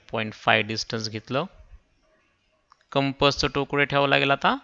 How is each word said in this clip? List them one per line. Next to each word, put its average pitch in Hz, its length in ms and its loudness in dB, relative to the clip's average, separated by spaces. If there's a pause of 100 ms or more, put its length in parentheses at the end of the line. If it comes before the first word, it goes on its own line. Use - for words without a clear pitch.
(120)
पॉइंट 110 220 -6
फाय 113 300 2
डिस्टन्स 110 460 -6
घेतलं. 120 360 -4 (1500)
कंपासचं 139 640 0
टोक 139 160 -2
कुठे 143 160 2
ठेवावं 143 240 0
लागेल 139 220 2
आता? 180 320 2